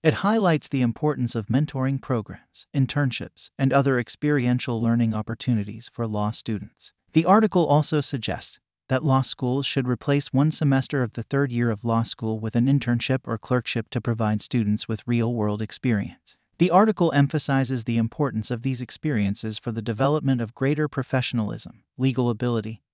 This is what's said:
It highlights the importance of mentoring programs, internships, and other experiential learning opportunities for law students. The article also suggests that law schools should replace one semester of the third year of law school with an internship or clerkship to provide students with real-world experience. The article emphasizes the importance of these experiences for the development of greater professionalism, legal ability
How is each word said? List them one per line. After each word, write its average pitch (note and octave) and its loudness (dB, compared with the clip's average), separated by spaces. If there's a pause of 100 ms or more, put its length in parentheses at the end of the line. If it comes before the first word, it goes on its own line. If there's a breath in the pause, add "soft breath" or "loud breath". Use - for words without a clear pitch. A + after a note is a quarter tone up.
It D3+ 2
highlights G3+ 2
the C3 0
importance B2+ 0
of A2+ -4
mentoring C3+ 0
programs, - -6
internships, - -2
and C#3 2
other C3+ 4
experiential B2 0
learning A#2 2
opportunities A2 -4
for A#2 -6
law G#2 -2
students. - -8 (200)
The E3 4
article F#3 4
also D3 2
suggests - -6 (280)
that C3 0
law C3 4
schools C3+ -2
should B2+ -2
replace C#3+ -2
one C#3+ 4
semester C#3 0
of A#2 -2
the A2+ -8
third C#3 -2
year A#2+ 0
of G#2 -4
law A#2 2
school A2 -4
with A2 -6
an A#2+ 4
internship B2+ 2
or A2+ -4
clerkship - -2
to B2 -4
provide A2 0
students G#2+ 0
with A2 -6
real-world A2+ 0
experience. - -4 (220)
The F3+ 6
article F3+ 4
emphasizes C3+ 2
the A#2 0
importance A2+ -2
of A#2 -4
these B2+ -2
experiences G#2+ -2
for - -6
the A2 -4
development C3 0
of A2+ -4
greater C#3+ 0
professionalism, A#2+ -4 (160)
legal B2+ 2
ability A2+ -2 (100)